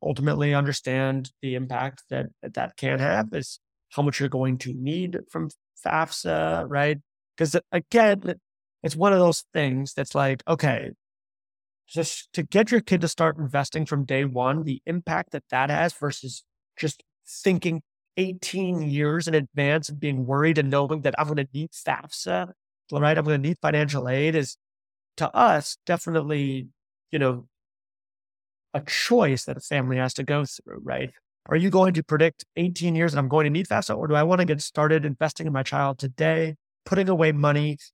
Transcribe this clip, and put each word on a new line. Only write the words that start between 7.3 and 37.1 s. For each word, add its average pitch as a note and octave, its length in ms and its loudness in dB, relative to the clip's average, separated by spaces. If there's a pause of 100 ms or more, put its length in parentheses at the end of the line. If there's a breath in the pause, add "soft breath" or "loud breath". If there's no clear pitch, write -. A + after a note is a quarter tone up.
'Cause D#3+ 180 2 (160)
again, G3 640 2 (480)
it's D3 120 -2
one G3 200 4
of F3+ 60 6
those E3+ 240 4 (100)
things C3+ 400 -2
that's C#3 200 -4
like, C3+ 320 0
okay, D3+ 440 0 (1000)
just - 460 -6
to F3 80 -2
get G#3+ 280 2
your A#3+ 120 4
kid F3+ 180 2
to F3 80 0
start D#3+ 300 0
investing C#3+ 480 -2
from C#3+ 180 -2
day C3+ 220 0
one, C3 380 0
the C3+ 200 -6
impact E3+ 480 -4
that D3 180 -8
that C3+ 200 0
has D#3+ 240 0
versus C3+ 500 -8 (340)
just - 240 -6 (240)
thinking E3+ 560 -2 (360)
eighteen F#3 640 -4
years D3 460 -2
in D#3+ 60 2
advance C#3+ 540 0
and D3 100 -10
being C3+ 280 -2
worried D3 320 4
and C#3 100 4
knowing C#3+ 340 0
that C3+ 160 2
I'm D3+ 100 0
gonna C#3+ 240 -2
need D3+ 200 -6
fafsa, F3+ 800 -4 (380)
right? D3 280 2
I'm D#3 60 2
gonna D3+ 140 2
need D3+ 220 -2
financial D3 480 0
aid C#3+ 260 2
is, C#3+ 220 -2 (600)
to - 180 -2
us, F3+ 500 4
definitely, D3 840 -2 (420)
you D3 80 -2
know, B2+ 280 0 (1300)
a D3 80 -4
choice D3 640 2
that B2+ 120 -8
a C3+ 40 -16
family C3 360 -2
has B2+ 180 -2
to D3 80 -6
go D3 220 0
through, - 380 -12
right? C3 300 -6 (360)
Are D3+ 80 2
you F3+ 140 2
going F#3 240 4
to D#3 80 0
predict D#3 420 2 (120)
eighteen E3+ 380 0
years D#3+ 180 2
and C#3+ 60 0
I'm C3+ 100 2
going D3+ 160 4
to D3 60 2
need F3 160 0
fafsa, G3+ 300 0
or D#3+ 100 -4
do D3+ 80 2
I D3 80 6
wanna F3+ 220 4
get D3+ 160 0
started D3+ 440 2
investing D3+ 420 -4
in D#3 60 -2
my C3+ 100 0
child C#3 360 -2
today, D#3+ 580 0 (280)
putting F#3 240 0
away D#3+ 240 4